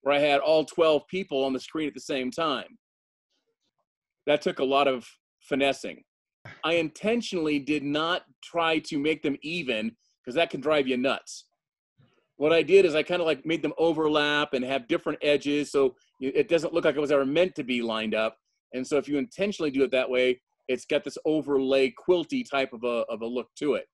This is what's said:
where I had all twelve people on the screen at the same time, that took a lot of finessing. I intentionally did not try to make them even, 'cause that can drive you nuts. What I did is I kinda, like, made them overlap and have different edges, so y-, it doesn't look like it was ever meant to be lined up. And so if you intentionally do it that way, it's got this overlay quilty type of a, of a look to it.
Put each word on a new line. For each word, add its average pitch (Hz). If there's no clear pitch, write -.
where 139
I 143
had 143
all 156
twelve 160
people 156
on 135
the 127
screen 156
at 131
the 131
same 131
time, 143
that 196
took -
a 165
lot 165
of 127
finessing. 135
I 160
intentionally 170
did 143
not 156
try 165
to 156
make 151
them 139
even, 123
'cause 123
that 165
can 147
drive 147
you 127
nuts. -
What 151
I 165
did 185
is 156
I 156
kinda, 180
like, 151
made 160
them 151
overlap 151
and 127
have 131
different 160
edges, 147
so 135
y-, 135
it 147
doesn't 160
look 170
like 135
it 151
was 147
ever 139
meant 165
to 151
be 120
lined 110
up. 110
And 127
so 147
if 139
you 147
intentionally 170
do 135
it 120
that 127
way, 127
it's 127
got 143
this 139
overlay 135
quilty 143
type 139
of 113
a, 120
of 113
a 117
look 120
to 147
it. 92